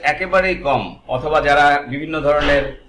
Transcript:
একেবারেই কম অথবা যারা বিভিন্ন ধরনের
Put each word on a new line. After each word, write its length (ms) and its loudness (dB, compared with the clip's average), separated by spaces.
একেবারেই 520 0
কম 420 -4
অথবা 320 -2
যারা 480 4
বিভিন্ন 320 -6
ধরনের 580 0